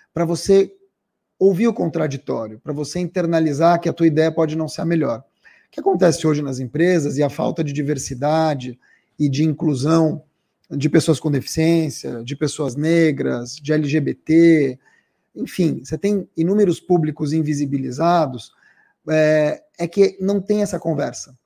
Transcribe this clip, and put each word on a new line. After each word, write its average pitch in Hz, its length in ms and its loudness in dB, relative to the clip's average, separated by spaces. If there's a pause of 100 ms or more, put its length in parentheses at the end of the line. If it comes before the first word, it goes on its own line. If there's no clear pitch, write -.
(140)
pra 165 120 -2
você 190 480 2 (640)
ouvir 196 300 4
o 226 60 2
contraditório, 135 840 -4
pra 143 140 -10
você 147 260 -6
internalizar 165 800 2
que 170 80 -4
a 156 60 -2
tua 165 140 4
ideia 156 240 2
pode 160 260 0
não 156 100 -4
ser 151 140 -10
a 165 40 -4
melhor. 143 340 0
O - 520 -20
que - 80 -14
acontece 180 460 2
hoje 151 160 0
nas 135 180 -6
empresas 147 580 0
e 147 60 2
a 139 60 0
falta 131 340 -4
de 147 80 -4
diversidade 143 1080 -2 (380)
e 147 120 2
de 135 140 0
inclusão 151 800 0 (460)
de 143 200 -2
pessoas 151 300 2
com 156 120 -2
deficiência, 143 920 -2
de 127 120 -10
pessoas 139 400 -4
negras, 139 800 0
de 147 160 -6
L 151 160 0
G 151 120 0
B 131 140 -2
T, 156 680 4 (560)
enfim, 170 480 -2
você 156 140 -10
tem 202 380 -2
inúmeros 180 440 2
públicos 156 520 0
invisibilizados, 143 1200 -2 (560)
é, 156 560 2 (140)
é 170 100 -4
que 190 320 2
não 190 220 0
tem 208 200 0
essa 190 160 -4
conversa 143 680 -6